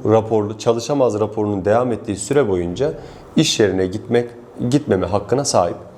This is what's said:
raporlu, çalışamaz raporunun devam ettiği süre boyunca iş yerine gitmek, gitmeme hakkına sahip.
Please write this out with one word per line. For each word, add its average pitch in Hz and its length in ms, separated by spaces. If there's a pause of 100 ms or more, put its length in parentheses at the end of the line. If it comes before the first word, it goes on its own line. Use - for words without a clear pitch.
raporlu, 107 520
çalışamaz 117 640
raporunun 104 440
devam 117 280
ettiği 104 240
süre 139 320
boyunca 92 440 (440)
iş 156 240
yerine 92 260
gitmek, 113 440 (400)
gitmeme 107 360
hakkına 104 380
sahip. 104 320 (220)